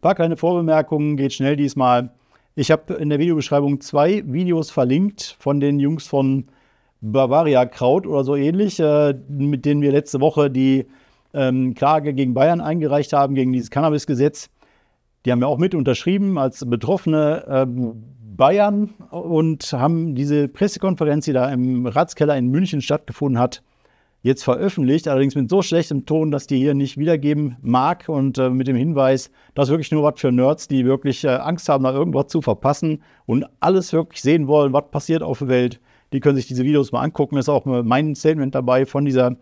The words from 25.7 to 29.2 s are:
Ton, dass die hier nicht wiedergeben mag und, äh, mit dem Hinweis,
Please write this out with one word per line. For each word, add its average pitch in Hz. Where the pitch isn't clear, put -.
Ton, 156
dass 139
die 139
hier 139
nicht 139
wiedergeben 147
mag 131
und, 135
äh, 127
mit 127
dem 135
Hinweis, 135